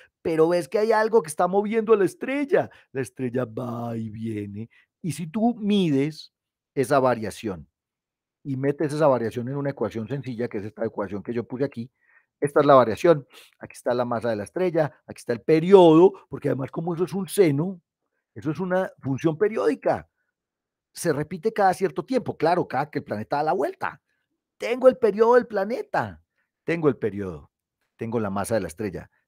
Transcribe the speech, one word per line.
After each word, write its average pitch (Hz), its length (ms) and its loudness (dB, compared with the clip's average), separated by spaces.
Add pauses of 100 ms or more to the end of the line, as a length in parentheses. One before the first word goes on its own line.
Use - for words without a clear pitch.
(220)
pero 160 280 2
ves 175 200 0
que 220 80 -2
hay 220 140 2
algo 220 320 4
que 156 60 -12
está 180 180 0
moviendo 214 460 0
a 208 40 8
la 190 80 2
estrella. 262 640 -2 (220)
La 135 100 -4
estrella 123 440 -6
va 117 520 -8
y 110 120 -8
viene. 104 600 -8 (320)
Y 170 120 -6
si 175 120 -10
tú 226 300 -2
mides 170 760 0 (440)
esa 135 240 2
variación 107 680 -2 (760)
y 135 140 -6
metes 139 360 -2
esa 151 140 2
variación 120 400 0
en 139 80 -8
una 139 140 -4
ecuación 110 380 -6
sencilla, 123 400 -6
que 113 100 -10
es 98 80 -8
esta 110 200 -8
ecuación 101 380 -6
que 117 100 -8
yo 117 120 -4
puse 131 180 -6
aquí. 123 260 -8 (500)
Esta 147 200 0
es 143 60 4
la 143 100 8
variación, 131 500 4 (340)
aquí - 140 -18
está 123 200 -6
la 123 100 -2
masa 117 260 -4
de 110 60 -2
la 101 80 -6
estrella, 165 500 -2 (140)
aquí - 120 -18
está - 120 -8
el 117 100 -6
periodo, 170 680 8 (180)
porque 139 200 -6
además 131 220 -4
como 170 220 -8
eso 165 120 -4
es 160 80 -8
un 190 160 -6
seno, 175 520 0 (540)
eso 135 160 -6
es 151 80 -8
una 185 400 -2
función 143 380 -4
periódica, 214 720 -2 (840)
se 165 220 -4
repite 160 400 -6
cada 190 200 2
cierto 180 320 -4
tiempo, 240 300 -4
claro, 165 320 0
cada 143 220 -4
que 147 100 -8
el - 60 -8
planeta 107 320 -6
da 151 60 -2
la 156 100 0
vuelta. 285 480 -6 (560)
Tengo 247 320 2
el 254 80 6
periodo 226 380 4
del 240 120 4
planeta, 190 720 -6 (440)
tengo 156 240 0
el - 80 0
periodo, 95 520 -8 (460)
tengo 113 240 -6
la 104 100 -2
masa 98 260 -2
de 101 60 0
la 87 60 -6
estrella, 85 420 -10 (180)